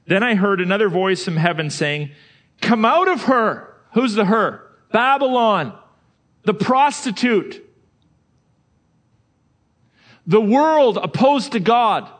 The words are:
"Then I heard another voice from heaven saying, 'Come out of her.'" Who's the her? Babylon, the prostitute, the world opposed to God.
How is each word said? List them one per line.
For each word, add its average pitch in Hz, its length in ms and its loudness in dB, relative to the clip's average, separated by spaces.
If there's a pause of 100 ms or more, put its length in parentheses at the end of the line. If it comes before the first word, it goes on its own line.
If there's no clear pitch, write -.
"Then 190 160 0
I 233 140 0
heard 196 260 0
another 196 280 0
voice 185 360 -2
from 165 120 -4
heaven 160 340 -2
saying, 147 400 -6 (500)
'Come 220 240 0
out 330 220 2
of 311 160 -2
her.'" 226 500 -2 (200)
Who's 233 200 0
the 208 120 0
her? 196 380 0 (280)
Babylon, 240 840 0 (680)
the 220 100 0
prostitute, 247 1120 -2 (2500)
the 196 120 4
world 269 580 2
opposed 262 560 0
to 233 60 -2
God. 208 480 0 (120)